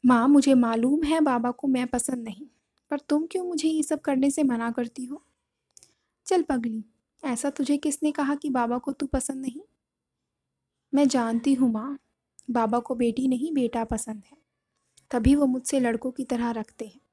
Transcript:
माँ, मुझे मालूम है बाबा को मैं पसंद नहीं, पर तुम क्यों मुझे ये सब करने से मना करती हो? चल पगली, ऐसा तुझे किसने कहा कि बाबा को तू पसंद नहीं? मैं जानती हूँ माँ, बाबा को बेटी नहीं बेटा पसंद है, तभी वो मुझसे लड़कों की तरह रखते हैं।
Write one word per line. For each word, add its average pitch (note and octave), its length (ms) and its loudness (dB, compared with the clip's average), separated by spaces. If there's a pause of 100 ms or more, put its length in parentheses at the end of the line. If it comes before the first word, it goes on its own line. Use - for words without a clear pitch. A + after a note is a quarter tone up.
माँ, B3 240 6
मुझे C#4+ 280 6
मालूम A#3+ 480 2
है D#4+ 180 2
बाबा B3 280 0
को C#4 180 -6
मैं B3+ 200 2
पसंद A#3+ 360 -4
नहीं, A3 220 -12 (440)
पर D4 100 -4
तुम D4+ 260 0
क्यों F4+ 180 -4
मुझे E4 240 -2
ये D#4 140 0
सब D4+ 180 -2
करने C#4 300 2
से D4+ 140 0
मना A#3 280 0
करती A#3+ 320 -6
हो? C#4 180 -14 (1040)
चल F#4 160 2
पगली, A3+ 420 -2 (380)
ऐसा C4+ 280 -2
तुझे C#4+ 280 0
किसने D4 340 -2
कहा D4 220 0
कि D4 160 -6
बाबा B3 280 0
को C4+ 140 -6
तू C#4 160 -6
पसंद C4 320 -4
नहीं? C4 200 -8 (1300)
मैं C#4+ 160 4
जानती A#3 460 0
हूँ B3 180 2
माँ, B3+ 260 -6 (520)
बाबा A3+ 300 0
को B3 140 -6
बेटी A#3 340 0
नहीं B3+ 260 -2
बेटा A#3+ 320 0
पसंद A3 380 -6
है, - 120 -20 (760)
तभी B3+ 240 4
वो C#4+ 120 4
मुझसे B3+ 340 0
लड़कों A#3+ 300 -2
की B3 160 -10
तरह A#3 260 -2
रखते A3 340 -10
हैं। - 140 -20 (120)